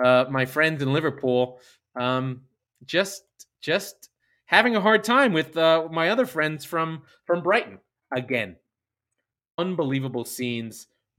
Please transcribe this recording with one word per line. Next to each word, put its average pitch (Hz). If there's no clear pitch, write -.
uh, 127
my 131
friends 151
in 131
Liverpool. 127
Um, 127
just, 190
just -
having 226
a 208
hard 220
time 240
with, 156
uh, 165
my 165
other 240
friends 156
from, 160
from 175
Brighton 196
again. 120
Unbelievable 135
scenes. 117